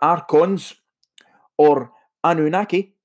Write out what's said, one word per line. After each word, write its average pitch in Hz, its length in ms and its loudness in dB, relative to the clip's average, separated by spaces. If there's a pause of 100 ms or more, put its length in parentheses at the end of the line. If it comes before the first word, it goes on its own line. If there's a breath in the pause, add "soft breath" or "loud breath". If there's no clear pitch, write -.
Archons, 170 720 0 (840 soft breath)
or 143 360 2 (300 soft breath)
Anunnaki, 175 840 -2